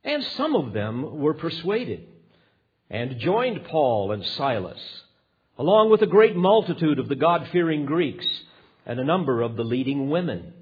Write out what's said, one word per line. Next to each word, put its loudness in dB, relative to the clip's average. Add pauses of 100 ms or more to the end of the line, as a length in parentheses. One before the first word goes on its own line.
And -4
some -2
of 0
them -4
were 0
persuaded -6 (800)
and -6
joined 0
Paul 0
and -6
Silas, -6 (560)
along 6
with 6
a 4
great 6
multitude 2
of -4
the -2
God-fearing 0
Greeks -2 (560)
and -6
a -2
number 2
of -4
the -4
leading -2
women. -4